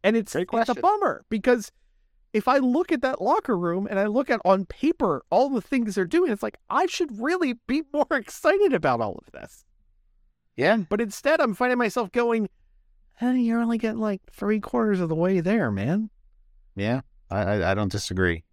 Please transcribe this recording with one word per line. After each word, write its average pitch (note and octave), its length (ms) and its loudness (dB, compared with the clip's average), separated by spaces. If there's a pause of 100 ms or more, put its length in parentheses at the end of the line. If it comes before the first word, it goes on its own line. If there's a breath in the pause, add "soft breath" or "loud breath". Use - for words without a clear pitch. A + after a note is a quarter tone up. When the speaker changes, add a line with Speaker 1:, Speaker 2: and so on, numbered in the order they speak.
Speaker 1:
And G#3+ 140 4
it's, G#3 160 -4
Speaker 2:
Great E3+ 100 -2
Speaker 1:
it's - 80 -8
a A#3 240 0
Speaker 2:
question. - 60 -8
Speaker 1:
bummer, G4 480 0
because A3+ 420 0 (600)
if G#3+ 140 0
I C4+ 100 4
look C4+ 340 2
at C#4 100 0
that C4 200 -2
locker C4 360 0
room F3 320 -2
and G3 100 -2
I G#3 80 2
look B3+ 220 -2
at A#3 140 0
on F#3+ 220 4
paper G#3+ 640 -2
all B3 200 4
the B3 120 0
things A#3 340 -2
they're A3+ 100 0
doing, D#4+ 260 0
it's G3+ 120 -4
like, - 140 -8 (120)
I E4+ 180 0
should C#4+ 320 -4
really D4+ 340 -2 (140)
be D4 200 -2
<laughs> - 60 -14
more D4 180 0
excited E4 600 2
about C3+ 280 0
all G#2 240 -4
of - 60 -20
this. - 320 -20 (920)
Speaker 2:
Yeah. F3 200 4 (120)
Speaker 1:
But G#3 120 -2
instead, C#4+ 380 0
I'm A#3+ 160 0
finding B3 240 0
myself A3+ 320 -2
going, A#3 360 0 (680)
"Honey, B3 300 0
you're A#3 160 0
only A#3 180 0
getting, A3+ 200 -2
like, G#3 220 -2 (100)
three G#3 280 -2
quarters G#3+ 400 0
of E3+ 100 -2
the D#3+ 60 0
way F3+ 240 2
there, F3 320 0
man." D#3 380 -2 (680)
Speaker 2:
Yeah, A2+ 260 -2 (300)
I, G2 100 -4
I, F#2+ 300 0
I - 20 2
don't G2+ 180 -2
disagree. F2+ 600 -2